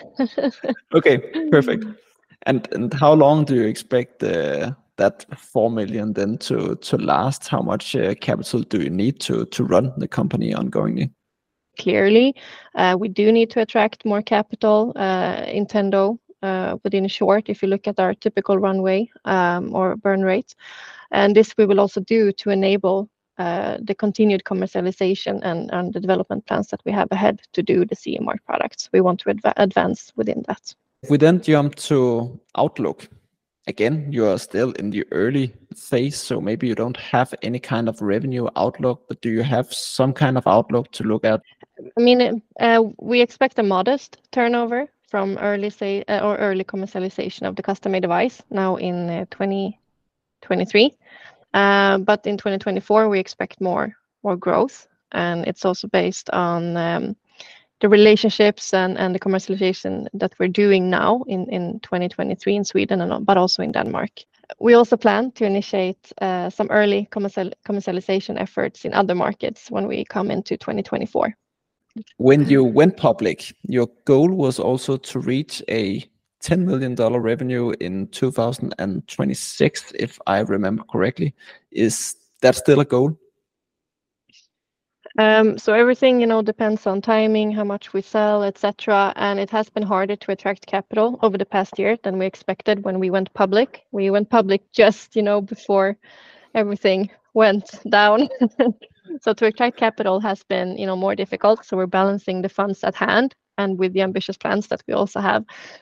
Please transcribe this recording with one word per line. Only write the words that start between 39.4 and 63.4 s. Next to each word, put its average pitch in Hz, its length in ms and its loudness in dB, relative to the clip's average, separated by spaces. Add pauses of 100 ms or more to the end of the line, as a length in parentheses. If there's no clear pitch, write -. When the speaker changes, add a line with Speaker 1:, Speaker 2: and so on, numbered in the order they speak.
Speaker 2:
have 123 280 -2
some - 400 -2
kind 131 240 2
of 123 100 -2
outlook 117 460 4
to - 120 -8
look 107 200 0
at? 110 160 2 (560)
Speaker 1:
I 233 40 2
mean, 240 420 4 (160)
uh, 226 240 4 (160)
we 240 220 0
expect 247 400 0
a - 20 2
modest 202 560 -2 (140)
turnover 240 560 -2 (200)
from 196 300 -4
early 202 320 -2
say, 196 380 -6
uh, 202 100 -2
or 208 180 -2
early 190 280 -2
commercialization 190 840 -8
of 190 80 -8
the 190 60 -6
custom-made 190 400 -4
device 180 480 -2
now 190 260 -2
in, 175 320 -6
uh, 170 220 -6
twenty 196 500 -6 (600)
twenty-three. 208 520 2 (600)
Uh, 196 440 4
but 208 280 0
in 202 100 -2
twenty 196 220 -4
twenty-four, 208 500 0
we 196 120 2
expect - 400 -8
more, 190 340 -2 (300)
more 196 120 -2
growth, 185 520 0 (240)
and 175 340 -2
it's - 180 -4
also 185 240 -2
based 180 420 -2
on, 170 460 -2
um, 170 400 -4 (640)
the 214 80 4
relationships 208 880 4
and, 185 240 0
and 185 160 -2
the 190 60 -4
commercialization 190 920 -4
that 190 280 -6
we're 185 80 0
doing 190 420 2
now 226 380 0
in, 185 200 -6
in 180 320 -6
twenty 180 280 -4
twenty-three 202 480 -4
in 202 80 -2
Sweden, 196 360 -2
and, 180 240 -4
but 196 140 4
also 180 240 0